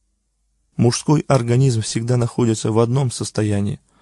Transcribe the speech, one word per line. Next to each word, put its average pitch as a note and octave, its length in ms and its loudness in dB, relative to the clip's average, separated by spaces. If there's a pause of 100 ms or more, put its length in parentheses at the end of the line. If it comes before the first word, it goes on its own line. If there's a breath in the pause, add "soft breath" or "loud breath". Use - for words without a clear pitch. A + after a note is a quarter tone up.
(760)
Мужской D#3 500 2
организм B2 540 2
всегда A#2 360 -2
находится A#2 540 0
в A2 80 0
одном A#2+ 320 0
состоянии, G2+ 680 -4 (220 soft breath)